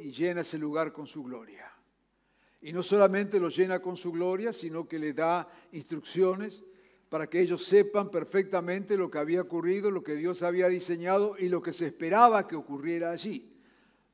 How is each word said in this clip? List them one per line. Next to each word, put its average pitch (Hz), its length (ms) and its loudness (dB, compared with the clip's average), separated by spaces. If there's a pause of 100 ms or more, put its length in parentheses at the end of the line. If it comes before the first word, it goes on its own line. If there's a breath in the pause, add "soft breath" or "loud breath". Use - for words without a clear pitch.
y 139 100 -12
llena 170 300 -2
ese 160 160 -8
lugar 151 340 -2
con 151 140 -14
su 147 180 -14
gloria. 113 480 -16 (880)
Y 156 120 -14
no 175 100 -2
solamente 202 580 4
lo 170 80 2
llena 185 320 2
con 180 160 -6
su 175 160 -8
gloria, 185 400 -2
sino 165 340 -8
que 160 120 -8
le 151 160 -4
da 165 340 0 (240 loud breath)
instrucciones 185 880 -2 (460 soft breath)
para 156 200 -4
que 170 120 0
ellos 175 240 2
sepan 202 460 4
perfectamente 190 880 -2
lo 175 140 -2
que 151 80 -6
había 160 220 0
ocurrido, 180 500 -2
lo 185 120 -4
que 151 120 -6
Dios 170 280 -4
había 180 260 2
diseñado 185 680 0
y 185 100 -2
lo 175 140 0
que 165 100 -6
se 170 140 -4
esperaba 202 640 4
que 170 80 -6
ocurriera 160 540 -4
allí. 170 420 -8 (600 soft breath)